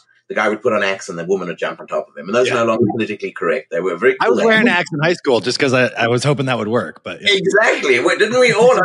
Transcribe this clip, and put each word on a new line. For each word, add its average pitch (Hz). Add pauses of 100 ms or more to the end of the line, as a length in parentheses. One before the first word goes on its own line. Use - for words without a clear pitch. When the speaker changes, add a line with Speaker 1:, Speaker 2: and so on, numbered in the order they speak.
(280)
Speaker 1:
the -
guy 107
would 104
put 117
on 104
Axe 95
and 87
the 85
woman 92
would 82
jump -
on 82
top -
of -
him. 76
And 98
those -
Speaker 2:
Yeah. -
Speaker 1:
are 117
no 117
longer 110
politically 101
correct. 85
They 85
were 90
very 123
Speaker 2:
I -
was -
Speaker 1:
cool 226
Speaker 2:
wearing 220
Speaker 1:
ads. 175
Speaker 2:
Axe 175
in 147
high 165
school 131
just 117
'cause 135
I, 127
I 117
was 120
hoping 139
that 127
would 107
work. 104
But 90
yeah. 202
Speaker 1:
Exactly. 190
Well, -
didn't 226
we 247
all? 240
I 202
mean, -
Speaker 2:
<laughs> -